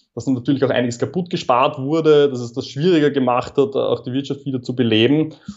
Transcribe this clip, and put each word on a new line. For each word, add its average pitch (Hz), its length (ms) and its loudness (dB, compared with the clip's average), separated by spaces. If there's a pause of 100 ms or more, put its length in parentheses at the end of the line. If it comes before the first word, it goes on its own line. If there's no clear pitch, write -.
(140)
dass 117 120 -10
dann 135 100 0
natürlich 131 280 -2
auch 123 60 0
einiges 120 300 -2
kaputt 175 320 -4
gespart 135 480 0
wurde, 147 500 4
dass 123 100 -4
es 120 140 -8
das 131 140 -8
schwieriger 151 420 2
gemacht 123 480 0
hat, 139 180 0
auch 120 260 -2
die 127 120 -8
Wirtschaft 135 320 -6
wieder 131 160 -4
zu 123 140 -8
beleben 127 580 2 (240)